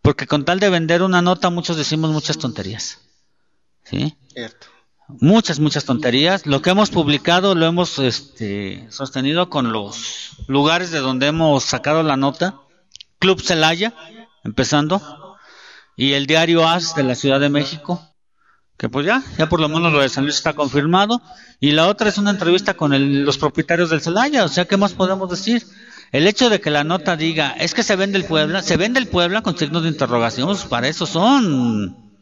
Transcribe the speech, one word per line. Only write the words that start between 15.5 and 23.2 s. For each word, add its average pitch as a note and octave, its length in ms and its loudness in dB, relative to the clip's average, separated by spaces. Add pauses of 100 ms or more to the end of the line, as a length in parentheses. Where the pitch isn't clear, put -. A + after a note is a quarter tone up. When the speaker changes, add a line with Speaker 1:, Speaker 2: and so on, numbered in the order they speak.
Speaker 1:
y C3+ 160 2
el C#3 140 0
diario D#3+ 400 4
AS E3+ 280 -2
de D3+ 80 0
la B2+ 140 0
Ciudad C3+ 240 2
de C#3+ 100 2
México, D3+ 500 -4 (800)
que A#2 100 -6
pues C3+ 160 -4
ya, A#3+ 180 0 (140)
ya D#3+ 120 0
por E3 120 0
lo D3+ 80 2
menos E3 240 0
lo D3 80 4
de C3+ 80 4
San C3+ 160 -2
Luis D3 120 -2
está D#3 180 -2
confirmado, D#3 680 0 (380)
y D3 140 2
la D#3+ 160 4
otra G#3 200 2
es G3+ 80 -2
una G3+ 140 2
entrevista F#3 440 2
con D3 200 0
el, C#3 300 2